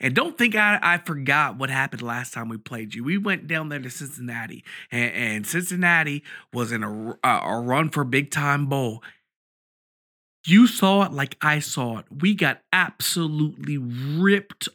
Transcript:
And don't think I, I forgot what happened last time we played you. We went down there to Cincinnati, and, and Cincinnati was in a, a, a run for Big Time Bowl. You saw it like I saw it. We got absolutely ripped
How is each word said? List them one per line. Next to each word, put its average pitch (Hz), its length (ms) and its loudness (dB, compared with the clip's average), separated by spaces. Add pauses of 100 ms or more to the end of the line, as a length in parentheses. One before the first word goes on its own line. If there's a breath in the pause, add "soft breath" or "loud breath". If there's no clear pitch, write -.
And 131 120 0
don't 294 220 0
think 233 200 2
I, 208 260 4
I 175 160 2
forgot 139 580 0
what 131 140 -4
happened 135 320 -4
last 120 320 -8
time 117 140 -8
we 113 100 -8
played 110 340 -10
you. 117 120 -8
We 170 120 0
went 196 300 -2
down 160 220 -4
there 147 100 -8
to 127 100 -10
Cincinnati, 120 760 -12 (260 loud breath)
and, 120 220 0
and 107 340 -2
Cincinnati 175 800 0 (280 loud breath)
was 120 200 -2
in 110 100 -2
a, 107 400 -6
a, 127 60 2
a 110 320 0
run 135 280 0
for 147 140 -2
Big 135 300 0
Time 143 340 0
Bowl. 131 360 -2 (1400 loud breath)
You 208 220 10
saw 196 380 4
it - 80 -2
like 139 280 -4
I 151 200 2
saw 120 380 -4
it. - 120 -14
We 190 240 2
got 147 260 0 (120)
absolutely 151 1040 0
ripped 147 960 0